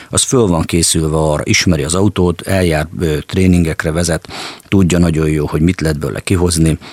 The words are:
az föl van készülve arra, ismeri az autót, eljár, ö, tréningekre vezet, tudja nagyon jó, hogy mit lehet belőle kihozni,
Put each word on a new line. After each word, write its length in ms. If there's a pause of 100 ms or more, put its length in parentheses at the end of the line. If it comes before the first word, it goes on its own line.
az 120
föl 240
van 160
készülve 560
arra, 280
ismeri 380
az 120
autót, 460
eljár, 460 (120)
ö, 260
tréningekre 640
vezet, 360 (400)
tudja 300
nagyon 320
jó, 160
hogy 160
mit 200
lehet 180
belőle 200
kihozni, 580 (160)